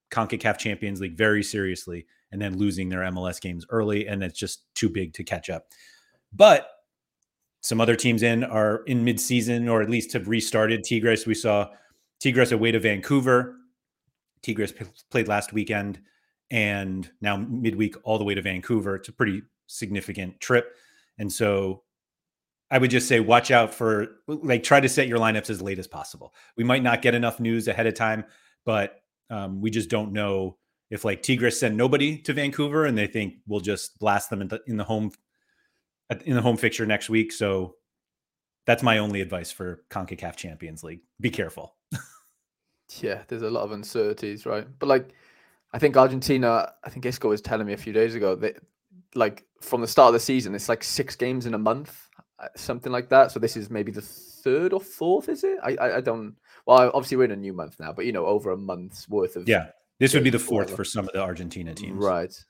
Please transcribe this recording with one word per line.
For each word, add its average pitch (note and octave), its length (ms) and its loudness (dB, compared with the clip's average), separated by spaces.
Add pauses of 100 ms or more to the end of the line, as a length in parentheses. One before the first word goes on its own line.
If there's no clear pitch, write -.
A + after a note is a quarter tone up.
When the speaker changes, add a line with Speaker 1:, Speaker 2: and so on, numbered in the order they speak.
(100)
Speaker 1:
concacaf A2 480 -2
Champions G2 420 -6
League F2 160 -8
very G#2+ 260 2
seriously F#2 640 -6 (260)
and G2+ 100 -8
then F#2+ 160 -6
losing F#2+ 300 0
their F#2 160 -4
M F2+ 120 -4
L F2+ 120 -4
S F2 100 -8
games F2 320 -10
early, G#2 380 -2
and G2+ 160 -6
it's E2 140 -10
just - 260 -8 (100)
too A2 140 0
big F2+ 260 -6
to - 100 -12
catch - 240 -8
up. E2 200 -10 (640)
But F#3+ 360 8 (920)
some A2+ 200 -2
other A2+ 160 4
teams A2+ 260 2
in A#2 220 2
are A2 420 0
in B2 180 0
mid-season, A#2+ 640 0
or A2+ 140 4
at G#2 80 0
least A#2 240 -2
have G2+ 140 -4
restarted. A2 560 0
Tigres, A2+ 420 2
we A2 80 2
saw G#2 340 0 (520)
Tigres B2+ 320 4
away A2+ 200 2
to A2+ 80 2
Vancouver. B2 760 2 (880)
Tigres G#2+ 300 -4
p-, - 120 -14 (260)
played A#2 160 0
last G#2 260 -2
weekend, G#2 480 -4 (500)
and G2+ 600 -2 (100)
now G#2 160 0
midweek A2 680 -2
all A2 140 0
the G#2 60 -2
way G2+ 100 -2
to F#2+ 80 -4
Vancouver. G2 520 -2
It's - 140 -12
a G#2 40 -20
pretty G2+ 300 -2 (240)
significant F#2+ 720 -8
trip. - 380 2 (420)
And G#2 140 -6
so G2 500 0 (880)
I C3+ 80 4
would B2+ 120 4
just B2 180 2
say, B2+ 100 4
"Watch A#2 320 4
out A#2 240 4
for," A2 540 -2
like, D3 340 0
try C#3+ 160 8
to C3 100 4
set B2+ 200 2
your A#2 100 0
lineups A2 320 0
as F#2+ 100 -6
late F#2+ 200 -6
as - 80 -12
possible. - 460 -16 (220)
We A#2 60 -2
might B2+ 220 2
not A#2+ 180 2
get A#2+ 140 4
enough A#2+ 240 -2
news A2+ 260 0
ahead A2+ 220 0
of A2 60 0
time, A2 300 -2 (400)
but, G#2+ 380 -2 (260)
um, G2 320 -8
we A2 100 -2
just G#2+ 200 -4
don't G#2+ 220 -2
know G2 440 -4 (340)
if, G#2 140 -10
like, G2 160 -2
Tigres A#2+ 380 2
send A2 180 0
nobody C#3 420 2
to - 140 -6
Vancouver D3 520 -2
and B2+ 120 0
they G2+ 120 0
think G2+ 260 -4 (140)
we'll G#2 100 -2
just G2 400 -6
blast G2+ 320 0
them G2+ 100 -6
in F#2+ 60 -8
the, G#2+ 220 -10
in A2+ 80 -6
the G#2 80 -4
home, G#2+ 260 -4 (1000)
at, - 120 -8
in C#3+ 120 -2
the A#2+ 80 2
home A#2+ 140 4
fixture A2 300 0
next G#2+ 240 -2
week. A2 220 2
So F#2+ 420 -2 (920)
that's B2 180 2
my A2+ 140 4
only G#2 220 -4
advice F#2 300 -8
for F2+ 400 -12
concacaf F#2 460 -10
Champions D#2+ 480 -16
League. E2 160 -16 (200)
Be G#2+ 100 -2
careful. E2 440 -8 (180)
<laughs> - 40 -8 (1040)
Speaker 2:
Yeah, G#2 280 -6
there's A2+ 140 -8
a A2 80 -4
lot A2+ 140 -4
of G#2 80 -8
uncertainties, G#2 720 -6
right? G#2+ 200 -6 (120)
But, C#3+ 80 -6
like, C3 260 2 (600)
I A#2+ 60 -6
think C#3+ 180 4
Argentina, B2+ 760 4 (120)
I - 60 -14
think B2+ 140 -12
Isco B2 240 -2
was G#2 120 0
telling A2 260 -4
me G2+ 60 -6
a G2+ 40 -6
few G#2+ 160 -12
days A2+ 220 2
ago G2 220 0
that, G2+ 200 -4 (580)
like, A2 300 0 (160)
from B2 200 -2
the A2+ 80 -4
start C3 220 8
of - 40 6
the A#2 60 4
season, B2 340 -2
it's, - 140 -8
like, A2+ 160 -2
six - 320 -6
games B2 300 -4
in A2+ 80 -4
a G#2 40 -2
month, A#2+ 500 -4 (300)
uh, - 160 -16
something B2 380 -8
like B2 160 -4
that. C3+ 240 8
So A2 80 -4
this A2+ 160 0
is G#2+ 140 -8
maybe G#2+ 200 -4
the G#2 120 -10
third - 720 -2
or G3 80 0
fourth, F3+ 480 -2
is D4+ 140 -4
it? F#4+ 220 0
I, - 120 -2
I, A2+ 200 0
I B2+ 40 -2
don't, A2+ 360 -6 (300)
well, B2+ 280 8
obviously C3 220 -2
we're B2+ 80 6
in A2 80 2
a G2+ 40 -6
new G2 160 -8
month E2 280 -12
now, D#2 120 -10
but, F2+ 120 -6
you A#2+ 80 -2
know, F2+ 120 -2
over G2+ 280 0
a F#2 40 -4
month's F#2 520 -10
worth G2+ 260 -2
of F2+ 140 -8
Speaker 1:
Yeah, F2+ 220 2 (280)
this C3 160 4
would C#3 80 4
be B2+ 80 4
the A#2 80 2
Speaker 2:
games, - 100 -6
Speaker 1:
fourth G2+ 180 2
Speaker 2:
whatever. - 100 -12
Speaker 1:
for G2 80 -4
some F#2+ 240 -6
of - 40 -14
the F#2+ 80 -4
Argentina F2 540 -8
teams. G2 280 -8
Speaker 2:
Right. F2+ 300 -2 (180)